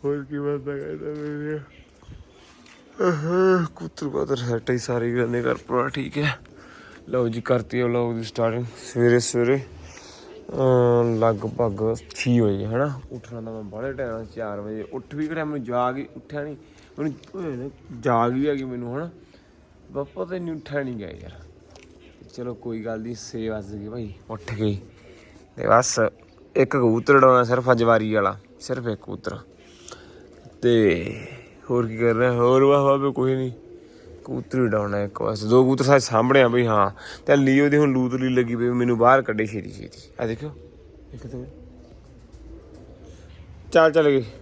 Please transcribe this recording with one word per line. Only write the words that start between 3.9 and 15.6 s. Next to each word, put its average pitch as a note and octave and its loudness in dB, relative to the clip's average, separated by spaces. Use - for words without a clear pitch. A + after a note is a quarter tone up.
ਕਾਤਰ C#3 -2
ਸੈੱਟ A#2+ -4
ਹੀ B2 2
ਸਾਰੇ A#2+ -2
ਵੀਰਾਂ A#2+ 0
ਦੇ A#2+ -2
ਘਰ B2 0
ਪੂਰਾ B2+ -2
ਠੀਕ C3+ -8
ਹੈ। D3 -2
ਲਓ B2 0
ਜੀ, A2+ -4
ਕਰਤੀ B2 -2
ਆ B2 0
ਵਲੌਗ A#2+ 0
ਦੀ A2+ -6
ਸਟਾਰਟਿੰਗ A2+ -2
ਸਵੇਰੇ A#2+ 6
ਸਵੇਰੇ, A#2+ 0
ਅਮ, A#2+ 4
ਲਗਭਗ A2 0
ਛੇ A#2+ 2
ਵਜੇ, G2+ 0
ਹਨਾ? C3 -4
ਉੱਠਣਾ A#2 -14
ਤਾਂ A2+ -12
ਮੈਂ A2 -12
ਬਾਹਲੇ A2 -10
ਟਾਈਮ B2+ -6
ਨਾਲ, A2+ -8
ਚਾਰ G#2 -10
ਵਜੇ G#2+ -8
ਉੱਠ - -12
ਵੀ D#3 -4
ਖੜਿਆ, D#3+ -6
ਮੈਨੂੰ D3 -6